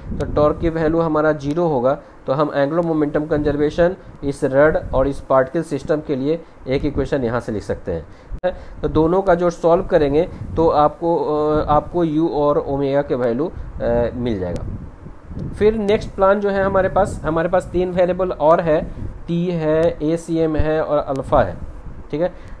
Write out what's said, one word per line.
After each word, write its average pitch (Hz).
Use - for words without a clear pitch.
तो 139
टॉर्क 151
की 165
value 160
हमारा 156
ज़ीरो 151
होगा। 135
तो 131
हम 147
angular 143
momentum 156
conservation 151
इस 143
rad 147
और 135
इस 143
particle 135
system 151
के 151
लिए 151
एक 135
equation 139
यहाँ 117
से 117
लिख 98
सकते -
हैं। 80
तो 147
दोनों 160
का 190
जो 175
solve 175
करेंगे 156
तो 160
आपको, 151
अ, 151
आपको 151
यू 160
और 147
omega 139
के 143
value, 127
अ, 117
मिल 120
जाएगा। 87
फिर 214
next 214
plan 196
जो 202
है 196
हमारे 190
पास, 190
हमारे 165
पास 180
तीन 180
variable 180
और 165
है, 165
T 170
है, 165
एसीएम 160
है 156
और 147
alpha 139
है, 87
ठीक 147
है। 180